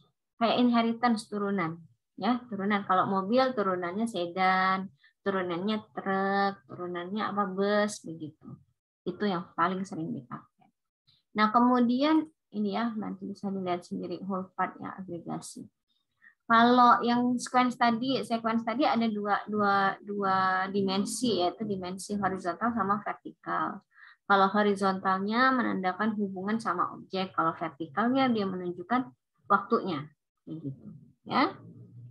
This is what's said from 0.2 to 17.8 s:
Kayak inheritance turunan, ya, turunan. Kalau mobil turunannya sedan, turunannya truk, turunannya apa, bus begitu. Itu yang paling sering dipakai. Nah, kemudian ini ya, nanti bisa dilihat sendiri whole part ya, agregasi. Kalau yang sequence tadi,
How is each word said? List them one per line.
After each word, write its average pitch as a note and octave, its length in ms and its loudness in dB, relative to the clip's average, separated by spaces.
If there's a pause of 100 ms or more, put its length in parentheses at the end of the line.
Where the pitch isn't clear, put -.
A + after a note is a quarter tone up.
Kayak A3+ 240 2
inheritance A#3 640 2
turunan, G3 560 -2 (320)
ya, A#3 320 0
turunan. G3 400 -2
Kalau F#3 240 4
mobil A3+ 400 2
turunannya F#3+ 560 -2
sedan, F#3 800 0 (320)
turunannya F#3+ 720 -2
truk, G3 720 0
turunannya F3+ 640 -6
apa, G3+ 160 -2
bus G3+ 640 0
begitu. D#3+ 480 -14 (500)
Itu G3 240 -4
yang F3+ 240 -4
paling F#3 320 0
sering E3 300 -8
dipakai. - 500 -16 (720)
Nah, G#3+ 160 4
kemudian B3 720 4 (300)
ini G#3 180 -2
ya, A#3 240 -2
nanti F#3+ 320 -8
bisa G3+ 240 -6
dilihat F3+ 320 -4
sendiri F3+ 400 -8
whole F#3 320 -4
part F#3 240 -2
ya, - 160 -10
agregasi. E3+ 720 -10 (760)
Kalau A#3+ 560 8
yang A#3+ 400 0
sequence B3 320 2
tadi, A#3+ 480 0